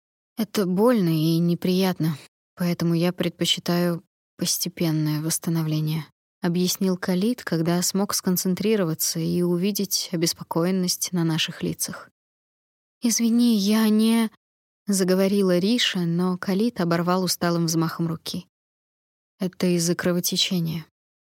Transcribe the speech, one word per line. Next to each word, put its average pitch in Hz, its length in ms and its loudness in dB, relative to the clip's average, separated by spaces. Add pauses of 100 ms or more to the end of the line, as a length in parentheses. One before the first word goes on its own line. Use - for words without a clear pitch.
(380)
Это 208 280 -2
больно 196 440 2
и 165 280 2
неприятно, 170 800 0 (380)
поэтому 170 380 -2
я 175 200 0
предпочитаю 175 920 -2 (340)
постепенное 156 840 -2
восстановление", 156 840 -2 (360)
объяснил 180 560 0
Калит, 190 480 -2
когда 170 360 0
смог 190 320 -2
сконцентрироваться 185 1080 -2
и 170 240 0
увидеть 180 680 -2
обеспокоенность 175 1000 -2
на 175 100 0
наших 160 400 -2
лицах. - 460 -6 (960)
"Извини, 233 520 4
я 214 320 4
не", 220 420 4 (560)
заговорила 190 720 2
Риша, 202 420 0
но 180 380 0
Калит 208 420 -2
оборвал 175 460 0
усталым 170 400 0
взмахом 165 420 -2
руки. 165 400 -10 (920)
"Это 185 360 -2
из-за 170 180 0
кровотечения. 175 920 -2 (540)